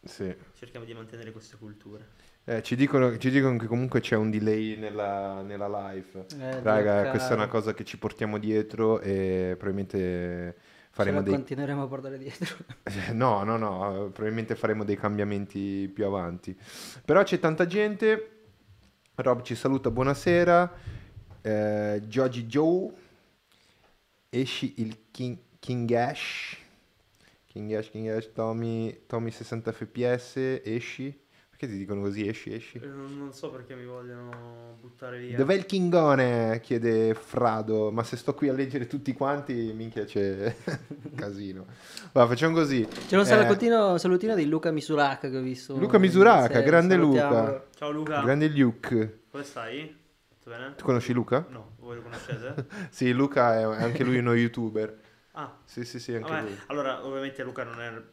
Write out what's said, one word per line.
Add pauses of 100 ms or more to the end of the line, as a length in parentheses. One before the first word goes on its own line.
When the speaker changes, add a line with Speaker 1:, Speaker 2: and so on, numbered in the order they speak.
Speaker 1:
Sì. (240)
Speaker 2:
Cerchiamo
di
mantenere
queste
culture. (140)
Speaker 1:
Eh,
ci
dicono,
ci
dicono
che
comunque
c'è
un
delay
nella,
nella
live. (120)
Speaker 3:
Eh,
Speaker 1:
Raga,
Speaker 3:
Dio
Speaker 1:
questa
è
una
Speaker 3:
caro.
Speaker 1:
cosa
che
ci
portiamo
dietro
e
probabilmente (360)
faremo
Speaker 3:
Ce
la
Speaker 1:
dei
Speaker 3:
continueremo
a
portare
dietro. (160)
Speaker 1:
<laughs>
Eh,
no,
no,
no,
probabilmente
faremo
dei
cambiamenti
più
avanti. (460)
Però
c'è
tanta
gente. (840)
Rob
ci
saluta,
buonasera. (680)
Eh,
Joji
Joe. (1300)
Esci
il (140)
King, (220)
King
Ash. (880)
King
Ash,
King
Ash,
Tommy,
Tommy
sessanta
F
P (120)
S,
esci? (300)
Perché
ti
dicono
così,
esci,
esci?
Speaker 2:
Eh,
non,
non
so
perché
mi
vogliono
buttare
via.
Speaker 1:
"Dov'è
il
Kingone?",
chiede
Frado,
"ma
se
sto
qui
a
leggere
tutti
quanti,
minchia,
c'è (260)
<laughs>
casino". (440)
Va,
facciamo
così. (200)
Speaker 3:
C'è
un
Speaker 1:
Eh,
Speaker 3:
salutino,
salutino
di
Luca
Misuraka
che
ho
visto
Speaker 1:
Luca
Misuraka,
Speaker 3:
in
Speaker 1:
grande
Luca.
Speaker 3:
salutiamolo.
Speaker 2:
Ciao
Luca.
Speaker 1:
Grande
Luke. (100)
Speaker 2:
Come
stai? (440)
Tutto
bene?
Speaker 1:
Tu
conosci
Luca?
Speaker 2:
No,
voi
lo
conoscete? (120)
Speaker 1:
<laughs>
Sì,
Luca
è,
è
anche
lui
uno
youtuber. (340)
Speaker 2:
Ah. (100)
Speaker 1:
Sì,
sì,
sì,
anche
Speaker 2:
Vabbè,
Speaker 1:
lui.
Speaker 2:
allora,
ovviamente
Luca
non
è (220)